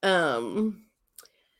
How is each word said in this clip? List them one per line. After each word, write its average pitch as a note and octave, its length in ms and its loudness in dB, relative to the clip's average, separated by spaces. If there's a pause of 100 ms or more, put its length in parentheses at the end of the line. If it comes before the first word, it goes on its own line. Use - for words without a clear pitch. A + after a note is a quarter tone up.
Um, F3+ 840 0 (760)